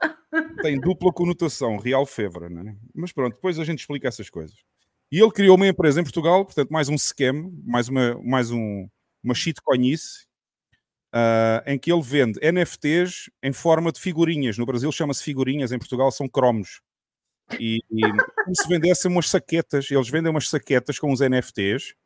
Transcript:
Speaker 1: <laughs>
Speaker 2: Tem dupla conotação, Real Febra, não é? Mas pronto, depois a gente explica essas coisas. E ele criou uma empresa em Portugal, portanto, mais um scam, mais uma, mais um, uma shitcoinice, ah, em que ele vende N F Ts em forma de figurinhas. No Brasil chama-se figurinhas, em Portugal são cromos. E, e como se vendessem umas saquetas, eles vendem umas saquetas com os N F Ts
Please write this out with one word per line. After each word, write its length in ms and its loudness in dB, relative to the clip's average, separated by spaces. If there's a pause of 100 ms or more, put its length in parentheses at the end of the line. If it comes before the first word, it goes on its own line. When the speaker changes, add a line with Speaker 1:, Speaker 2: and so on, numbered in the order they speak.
Speaker 1:
<laughs> 600 -6
Speaker 2:
Tem 160 0
dupla 340 0
conotação, 640 -2
Real 300 0
Febra, 420 -8
não 180 -12
é? 80 -14 (200)
Mas 160 -8
pronto, 240 -4
depois 240 -4
a 40 -4
gente 180 -6
explica 260 -6
essas 240 -10
coisas. 240 -14 (560)
E 80 0
ele 120 6
criou 240 8
uma 120 6
empresa 340 4
em 20 2
Portugal, 400 2
portanto, 280 -2
mais 180 0
um 80 0
scam, 540 -2 (120)
mais 240 0
uma, 360 0
mais 260 0
um, 380 -6 (360)
uma 120 0
shitcoinice, 880 -2 (840)
ah, 560 2
em 100 -2
que 160 -2
ele 80 2
vende 400 0
N 200 2
F 180 -4
Ts 500 -2 (140)
em 100 -2
forma 380 2
de 100 -8
figurinhas. 560 0
No 80 -2
Brasil 260 -2
chama-se 320 -4
figurinhas, 480 -2
em 60 -4
Portugal 340 0
são 160 -6
cromos. 540 0 (800)
E, 180 -2 (140)
e 100 0
como 540 0
se 120 -2
vendessem 440 2
umas 180 0
saquetas, 600 -2
eles 180 2
vendem 220 0
umas 180 -2
saquetas 480 0
com 160 -2
os 80 2
N 160 4
F 160 -4
Ts 400 -4 (120)